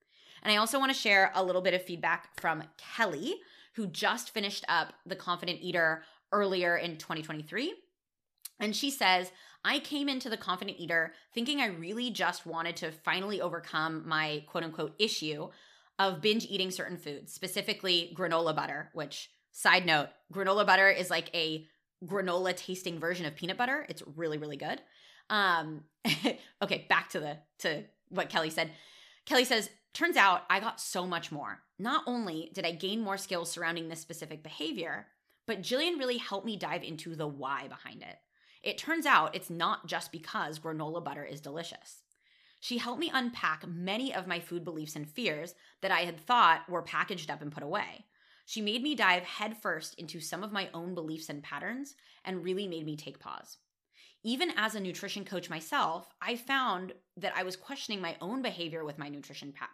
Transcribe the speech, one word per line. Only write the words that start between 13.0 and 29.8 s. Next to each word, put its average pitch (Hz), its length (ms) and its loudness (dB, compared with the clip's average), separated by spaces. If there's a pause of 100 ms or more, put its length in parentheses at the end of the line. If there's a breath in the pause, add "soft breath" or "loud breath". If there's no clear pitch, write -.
overcome 160 680 -2
my 156 400 0
quote 165 180 -4
unquote 156 340 -6
issue 156 500 -2 (480 loud breath)
of 185 240 2
binge 220 240 4
eating 190 260 -2
certain 180 260 -6
foods, 147 360 -10
specifically 185 800 0
granola 165 380 2
butter," 147 400 -4
which, - 380 -8 (200 soft breath)
side 180 340 6
note, 151 240 6 (220)
granola 196 340 4
butter 190 240 10
is 185 200 4
like 165 240 0
a 156 340 -2 (380 soft breath)
granola 180 500 2
tasting 180 440 -6
version 170 260 0
of 147 100 -4
peanut 180 220 -4
butter. 254 300 0
It's - 180 -12
really, 151 320 -4
really 147 200 -6
good. 156 260 -6 (460 loud breath)
Um, 170 560 2 (200)
<laughs> - 560 -2
okay, 196 280 0
back 165 220 4
to 180 100 -4
the, 151 180 -6 (200)
to 160 260 -2 (240)
what 175 200 -2
Kelly 160 200 2
said. 160 220 0 (540 loud breath)
Kelly 262 200 6
says, 220 260 2 (220)